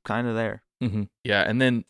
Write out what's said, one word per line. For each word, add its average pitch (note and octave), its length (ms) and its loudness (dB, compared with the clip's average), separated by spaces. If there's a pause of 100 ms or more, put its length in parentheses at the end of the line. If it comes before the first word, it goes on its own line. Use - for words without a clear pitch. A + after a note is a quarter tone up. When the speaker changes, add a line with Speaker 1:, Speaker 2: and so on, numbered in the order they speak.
Speaker 1:
kinda A#2 260 -2
there." A2 300 -4 (200)
Speaker 2:
Mm-hmm. G#2 220 -2 (200)
Yeah, G2+ 180 2
and A2+ 180 2
then B2 300 2